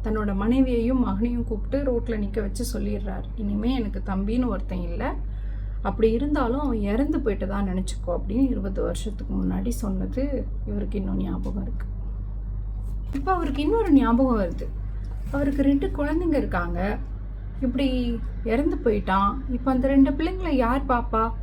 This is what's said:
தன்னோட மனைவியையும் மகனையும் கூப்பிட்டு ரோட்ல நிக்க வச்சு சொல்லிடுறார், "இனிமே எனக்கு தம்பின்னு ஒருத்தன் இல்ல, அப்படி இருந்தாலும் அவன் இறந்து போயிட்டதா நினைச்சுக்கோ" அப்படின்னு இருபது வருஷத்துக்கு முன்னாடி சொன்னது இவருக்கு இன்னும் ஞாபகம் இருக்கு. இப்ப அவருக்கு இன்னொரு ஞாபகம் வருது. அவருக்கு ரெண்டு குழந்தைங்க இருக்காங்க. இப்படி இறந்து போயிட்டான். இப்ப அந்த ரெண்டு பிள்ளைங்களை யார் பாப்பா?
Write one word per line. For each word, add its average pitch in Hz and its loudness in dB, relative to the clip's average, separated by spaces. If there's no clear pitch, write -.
தன்னோட 214 0
மனைவியையும் 247 2
மகனையும் 233 0
கூப்பிட்டு 262 -2
ரோட்ல 233 0
நிக்க 214 -2
வச்சு 208 -4
சொல்லிடுறார், 202 -4
"இனிமே 214 0
எனக்கு 208 -2
தம்பின்னு 208 0
ஒருத்தன் 185 -2
இல்ல, 214 -2
அப்படி 220 2
இருந்தாலும் 277 2
அவன் 262 0
இறந்து 247 2
போயிட்டதா 202 0
நினைச்சுக்கோ" 190 -2
அப்படின்னு 202 0
இருபது 190 -2
வருஷத்துக்கு 196 -4
முன்னாடி 190 0
சொன்னது 202 -2
இவருக்கு 202 -2
இன்னும் 190 -2
ஞாபகம் 190 -2
இருக்கு. - -4
இப்ப 277 2
அவருக்கு 285 0
இன்னொரு 403 4
ஞாபகம் 240 6
வருது. 180 -2
அவருக்கு 277 0
ரெண்டு 277 4
குழந்தைங்க 302 0
இருக்காங்க. 190 0
இப்படி 254 0
இறந்து 285 2
போயிட்டான். 202 4
இப்ப 262 0
அந்த 254 2
ரெண்டு 277 8
பிள்ளைங்களை 349 -2
யார் 254 2
பாப்பா? 226 0